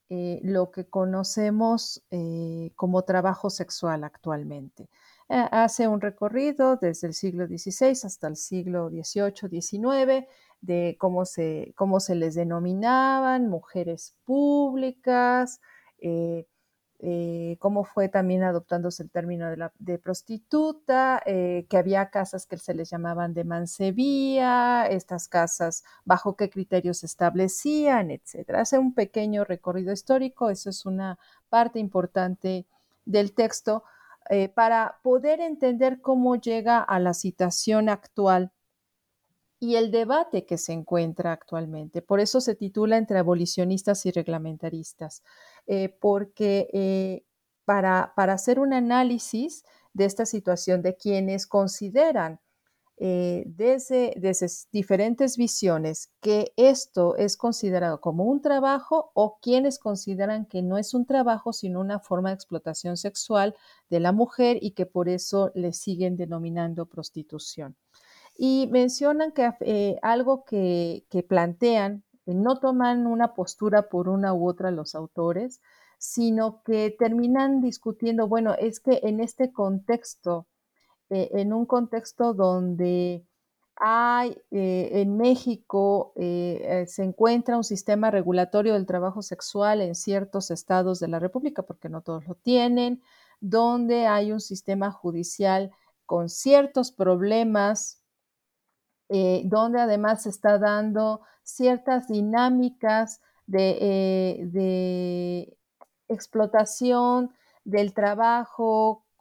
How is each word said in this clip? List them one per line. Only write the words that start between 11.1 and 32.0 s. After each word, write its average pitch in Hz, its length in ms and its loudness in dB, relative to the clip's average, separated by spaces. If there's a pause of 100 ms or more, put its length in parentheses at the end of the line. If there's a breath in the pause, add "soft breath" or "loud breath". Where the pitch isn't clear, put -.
se, 160 540 -6
cómo 190 240 2
se 185 140 -2
les 165 200 0
denominaban, 240 1120 0
mujeres 170 800 -6
públicas, 254 1400 2 (380 soft breath)
eh, 170 460 -4 (560)
eh, 170 580 -4
cómo 202 260 0
fue 196 240 0
también 185 340 0
adoptándose 175 600 -2
el 160 60 -16
término 170 400 -6
de 165 60 -8
la, 165 240 -10
de 180 200 -6
prostituta, 262 1300 -2
eh, 180 440 -2
que 202 80 4
había 190 320 2
casas 190 360 -6
que 180 120 -12
se 175 160 -8
les 165 160 -8
llamaban 170 440 -4
de 165 120 -4
mancebía, 247 1400 0
estas 180 400 -6
casas, 170 560 -2 (180 soft breath)
bajo 190 320 2
qué 202 140 -2
criterios 180 480 -2
se - 80 -12
establecían, 190 1040 0
etcétera. - 480 -6
Hace 233 180 2
un 262 160 2
pequeño 214 520 -2
recorrido 180 480 -4
histórico, 254 560 0
eso 196 200 -6
es - 160 -10
una 190 320 -6 (300 soft breath)
parte 233 320 2
importante 185 840 -2 (400)